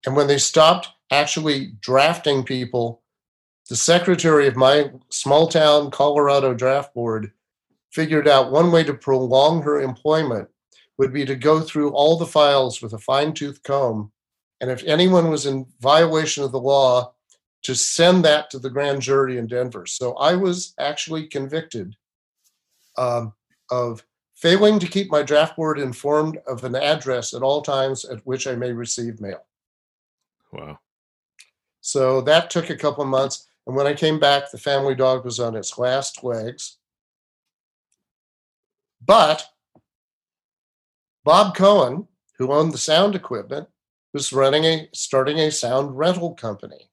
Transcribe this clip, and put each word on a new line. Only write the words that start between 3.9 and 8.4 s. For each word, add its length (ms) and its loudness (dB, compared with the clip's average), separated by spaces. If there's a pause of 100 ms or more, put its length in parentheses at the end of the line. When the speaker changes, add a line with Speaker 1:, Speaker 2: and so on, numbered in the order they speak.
Speaker 1:
of 100 0
my 340 4 (200)
small 380 2
town 420 4
Colorado 640 2
draft 400 -2
board 380 -6 (600)
figured 360 0
out 240 4